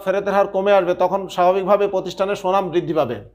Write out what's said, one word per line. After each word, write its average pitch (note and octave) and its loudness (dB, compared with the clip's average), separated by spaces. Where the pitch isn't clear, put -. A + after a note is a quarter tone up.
ফেরতের G3 -2
হার G3+ 4
কমে G3 0
আসবে, F3+ 4
তখন F#3 0
স্বাভাবিকভাবে F#3+ 2
প্রতিষ্ঠানের F#3+ -4
সুনাম F#3+ -2
বৃদ্ধি E3 -2
পাবে। A#2 -2